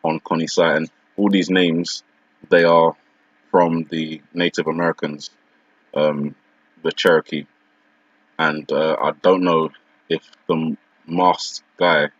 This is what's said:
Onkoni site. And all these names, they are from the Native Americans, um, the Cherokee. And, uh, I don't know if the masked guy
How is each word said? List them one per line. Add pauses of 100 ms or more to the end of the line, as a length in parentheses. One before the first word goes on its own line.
Onkoni
site.
And (260)
all
these
names, (440)
they
are (540)
from
the (100)
Native
Americans, (640)
um, (480)
the
Cherokee. (920)
And,
uh,
I (100)
don't
know (380)
if (240)
the (300)
masked (120)
guy